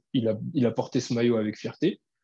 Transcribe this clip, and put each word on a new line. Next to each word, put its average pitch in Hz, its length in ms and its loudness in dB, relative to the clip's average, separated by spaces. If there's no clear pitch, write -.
il 117 160 2
a, 107 100 0
il 127 140 2
a 110 40 2
porté - 300 -2
ce - 140 -4
maillot 120 220 4
avec 107 200 -2
fierté. - 440 -4